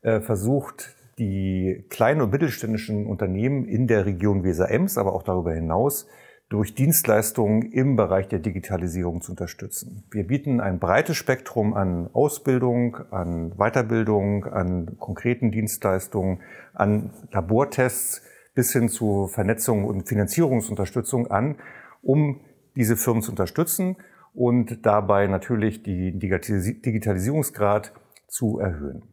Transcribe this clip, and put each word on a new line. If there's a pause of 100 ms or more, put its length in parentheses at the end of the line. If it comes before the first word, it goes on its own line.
äh,
versucht, (240)
die
kleinen
und
mittelständischen
Unternehmen
in
der
Region
Weser-Ems,
aber
auch
darüber
hinaus, (400)
durch
Dienstleistungen
im
Bereich
der
Digitalisierung
zu
unterstützen.
Wir
bieten
ein
breites
Spektrum
an
Ausbildung, (140)
an
Weiterbildung,
an
konkreten
Dienstleistungen, (320)
an (200)
Labortests (300)
bis
hin
zu
Vernetzung
und
Finanzierungsunterstützung
an, (460)
um (340)
diese
Firmen
zu
unterstützen (420)
und
dabei
natürlich
die
Digitalisi-,
Digitalisierungsgrad (340)
zu
erhöhen.